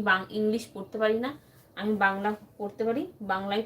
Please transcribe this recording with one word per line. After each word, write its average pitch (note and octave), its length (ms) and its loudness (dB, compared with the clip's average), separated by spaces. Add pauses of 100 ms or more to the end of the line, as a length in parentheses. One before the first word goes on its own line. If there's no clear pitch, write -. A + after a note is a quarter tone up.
বাং-, F#3+ 220 4 (100)
ইংলিশ G#3+ 240 2 (100)
পড়তে F#3+ 300 -10
পারি A3 220 4
না, C#4+ 60 -4 (480)
আমি G#3+ 140 0 (120)
বাংলা G3 240 2 (300)
পড়তে G#3 280 -6
পারি। A#3+ 140 0 (300)
বাংলায় G3+ 340 0